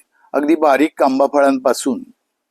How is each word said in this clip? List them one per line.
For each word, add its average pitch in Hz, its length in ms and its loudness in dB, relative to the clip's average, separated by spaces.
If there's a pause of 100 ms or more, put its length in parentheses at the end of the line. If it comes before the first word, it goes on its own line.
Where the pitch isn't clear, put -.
(320)
अगदी 147 220 0
बारीक 151 480 0
आंबा 139 240 2
फळांपासून 135 760 -2 (480)